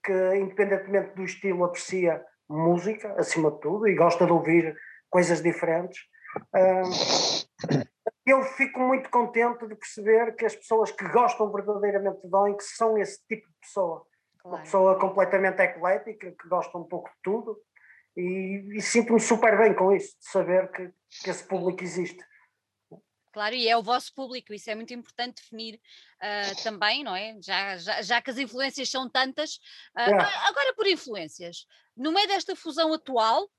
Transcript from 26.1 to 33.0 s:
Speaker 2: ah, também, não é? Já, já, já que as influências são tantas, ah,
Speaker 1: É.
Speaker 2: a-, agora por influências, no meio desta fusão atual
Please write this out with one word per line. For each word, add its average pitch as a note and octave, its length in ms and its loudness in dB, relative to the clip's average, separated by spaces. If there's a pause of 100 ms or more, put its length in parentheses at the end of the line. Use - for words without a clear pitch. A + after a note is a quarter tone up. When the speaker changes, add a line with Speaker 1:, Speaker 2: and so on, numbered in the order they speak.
Speaker 2:
ah, G3+ 420 -6
também, G#3+ 400 -2
não G#3 120 -6
é? G#3+ 260 -8
Já, F#3+ 360 -4
já, F3+ 240 -6
já A#3 200 0
que C4+ 100 -8
as A3+ 60 -8
influências B3+ 520 -6
são C4 200 -6
tantas, C4 500 -2 (340)
ah, A#3+ 160 2
Speaker 1:
É. G#4 60 6
Speaker 2:
a-, F#4 320 2
agora C5 260 0
por G#4 140 0
influências, F3+ 760 -6 (300)
no C#4 160 -4
meio G4+ 160 2
desta F#4+ 280 -2
fusão D#4 380 -2
atual C4 540 0 (100)